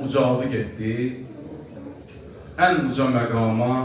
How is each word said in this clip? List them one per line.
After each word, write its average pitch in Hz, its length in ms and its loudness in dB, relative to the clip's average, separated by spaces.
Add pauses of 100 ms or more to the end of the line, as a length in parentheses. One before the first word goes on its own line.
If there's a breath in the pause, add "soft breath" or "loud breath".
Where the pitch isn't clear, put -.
ucaldı 127 480 2
getdi. 110 400 -2 (1700)
Ən 165 320 6
uca 131 200 2
məqama 113 640 2 (120)